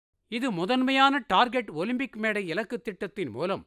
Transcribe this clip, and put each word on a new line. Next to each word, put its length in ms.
இது 180
முதன்மையான 760
டார்கெட் 440
ஒலிம்பிக் 460
மேடை 300
இலக்கு 340
திட்டத்தின் 480
மூலம் 380